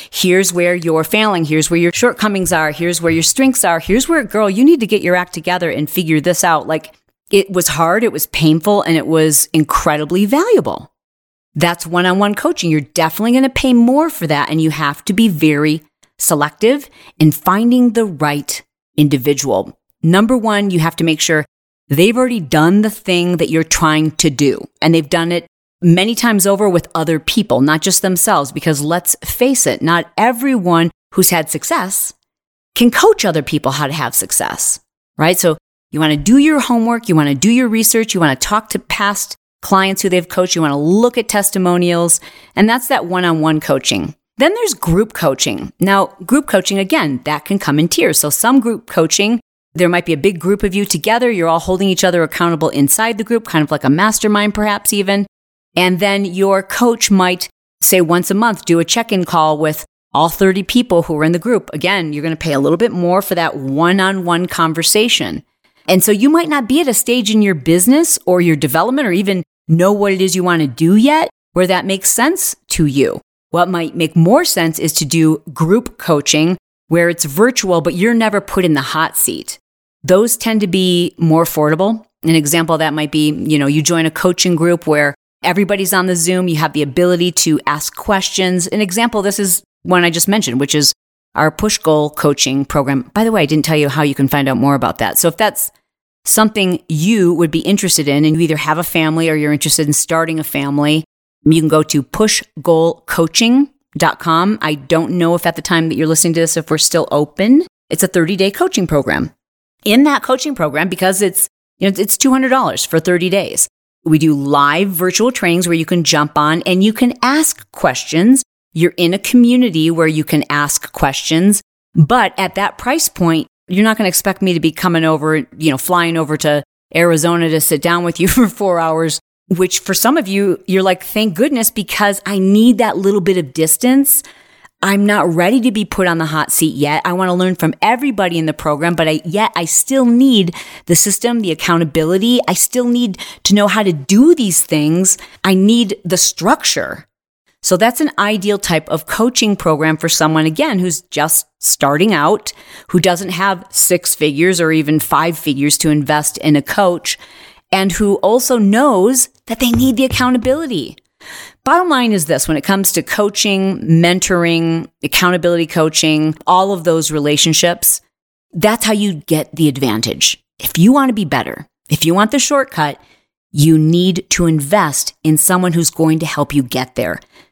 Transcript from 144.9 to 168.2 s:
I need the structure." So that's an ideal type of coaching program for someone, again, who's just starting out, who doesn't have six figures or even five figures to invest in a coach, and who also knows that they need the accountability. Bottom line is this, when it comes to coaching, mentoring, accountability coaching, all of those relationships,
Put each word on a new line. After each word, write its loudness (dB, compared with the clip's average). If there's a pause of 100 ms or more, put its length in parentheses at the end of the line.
I 2
need 2
the -2
structure." -2 (580)
So 2
that's 0
an 0
ideal -2
type -4
of -4
coaching 0
program 0
for -4
someone, 2
again, 0
who's -2
just -4 (120)
starting 2
out, 0 (380)
who 2
doesn't 0
have -4
six 0
figures 0
or 0
even 2
five 0
figures -2
to 0
invest 0
in 2
a 0
coach, -2 (540)
and 0
who 0
also 0
knows 2 (180)
that -8
they 0
need 2
the 2
accountability. -2 (680)
Bottom 2
line 0
is 0
this, -2
when -2
it -6
comes 0
to -2
coaching, -2
mentoring, 0 (120)
accountability 0
coaching, 0 (100)
all 2
of -6
those 0
relationships, 0 (500)